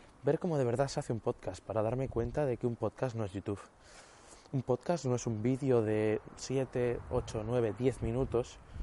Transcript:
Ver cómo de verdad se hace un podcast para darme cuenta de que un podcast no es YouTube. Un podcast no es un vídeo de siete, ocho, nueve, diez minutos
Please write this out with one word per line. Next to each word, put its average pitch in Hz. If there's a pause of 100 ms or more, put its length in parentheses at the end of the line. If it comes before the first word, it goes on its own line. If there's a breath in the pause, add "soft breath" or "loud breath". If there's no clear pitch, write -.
(240 loud breath)
Ver 143
cómo 165
de 135
verdad 120
se -
hace 139
un 113
podcast -
para 104
darme 123
cuenta 123
de 123
que 123
un 120
podcast 113
no 113
es 98
YouTube. 98 (920 loud breath)
Un 135
podcast 156
no 123
es 120
un 110
vídeo 127
de 107 (140)
siete, 127 (120)
ocho, 117
nueve, 113
diez 123
minutos 117 (260 loud breath)